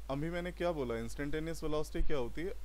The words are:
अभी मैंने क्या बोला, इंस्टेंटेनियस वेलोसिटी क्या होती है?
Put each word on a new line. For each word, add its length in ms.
अभी 200
मैंने 220
क्या 200
बोला, 240
इंस्टेंटेनियस 680
वेलोसिटी 440
क्या 100
होती 260
है? 120